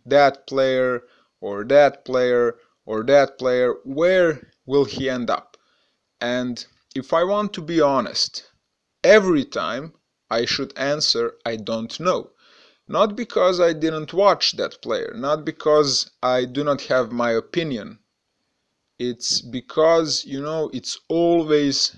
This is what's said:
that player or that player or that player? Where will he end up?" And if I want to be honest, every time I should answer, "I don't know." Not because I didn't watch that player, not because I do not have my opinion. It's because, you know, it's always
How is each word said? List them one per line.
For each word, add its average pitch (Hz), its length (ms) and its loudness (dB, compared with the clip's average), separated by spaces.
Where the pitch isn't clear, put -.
that 139 420 2
player 127 560 0
or 101 240 -8
that 139 400 4
player 123 500 2
or 110 180 -4
that 135 340 4
player? 127 360 2
Where 165 720 0
will 139 200 2
he 131 240 -6
end 123 200 -4
up?" - 280 -6
And 123 440 -6
if 131 160 -8
I 165 140 2
want 202 280 -2
to 180 80 -10
be 160 200 -2
honest, - 680 -2
every 185 400 6
time 113 480 -6
I 117 160 0
should - 320 -4
answer, 135 560 -2
"I 117 120 -6
don't 113 420 -8
know." 156 300 -2
Not 208 300 0
because 185 420 0
I 170 140 4
didn't 156 400 -4
watch 190 400 2
that - 280 -6
player, 110 360 -6
not 147 260 -2
because 151 680 0
I 127 220 2
do 127 180 -6
not 143 200 -2
have 127 280 0
my 120 200 -2
opinion. 113 680 -6
It's 123 420 -4
because, 156 800 0
you 139 160 -10
know, 156 320 -6
it's - 260 -10
always 156 880 2